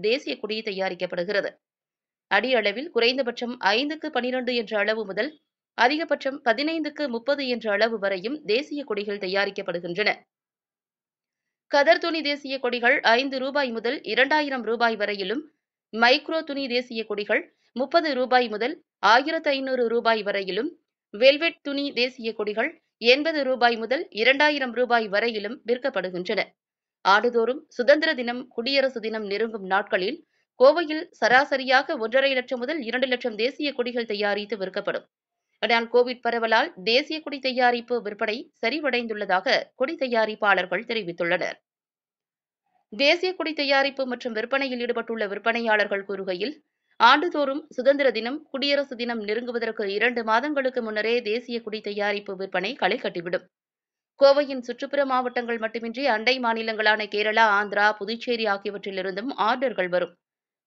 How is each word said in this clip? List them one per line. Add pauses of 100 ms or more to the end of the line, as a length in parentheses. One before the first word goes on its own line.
தேசிய
கொடி
தயாரிக்கப்படுகிறது. (760)
அடி
அளவில்
குறைந்தபட்சம்
ஐந்துக்கு
பனிரெண்டு
என்ற
அளவு
முதல் (420)
அதிகபட்சம்
பதினைந்துக்கு
முப்பது
என்ற
அளவு
வரையும்
தேசிய
கொடிகள்
தயாரிக்கப்படுகின்றன. (1600)
கதர்
துணி
தேசிய
கொடிகள்
ஐந்து
ரூபாய்
முதல்
இரண்டாயிரம்
ரூபாய்
வரையிலும், (400)
மைக்ரோ
துணி
தேசிய
கொடிகள் (180)
முப்பது
ரூபாய்
முதல் (140)
ஆயிரத்து
ஐந்நூறு
ரூபாய்
வரையிலும், (320)
வெல்வெட்
துணி
தேசிய
கொடிகள் (160)
எண்பது
ரூபாய்
முதல்
இரண்டாயிரம்
ரூபாய்
வரையிலும்
விற்கப்படுகின்றன. (640)
ஆண்டுதோறும்
சுதந்திர
தினம்,
குடியரசு
தினம்
நெருங்கும்
நாட்களில் (340)
கோவையில்
சராசரியாக
ஒன்றரை
லட்சம்
முதல்
இரண்டு
லட்சம்
தேசிய
கொடிகள்
தயாரித்து
விற்கப்படும். (560)
ஆனால்,
கோவிட்
பரவலால் (120)
தேசிய
கொடி
தயாரிப்பு
விற்பனை (100)
சரிவடைந்துள்ளதாக (160)
கொடி
தயாரிப்பாளர்கள்
தெரிவித்துள்ளனர். (1300)
தேசிய
கொடி
தயாரிப்பு
மற்றும்
விற்பனையில்
ஈடுபட்டுள்ள
விற்பனையாளர்கள்
கூறுகையில், (440)
ஆண்டுதோறும்
சுதந்திர
தினம்,
குடியரசு
தினம்
நெருங்குவதற்கு
இரண்டு
மாதங்களுக்கு
முன்னரே
தேசிய
கொடி
தயாரிப்பு
விற்பனை
களை
கட்டிவிடும். (800)
கோவையின்
சுற்றுப்புற
மாவட்டங்கள்
மட்டுமின்றி
அண்டை
மாநிலங்களான
கேரளா,
ஆந்திரா,
புதுச்சேரி
ஆகியவற்றிலிருந்தும்
ஆர்டர்கள்
வரும். (520)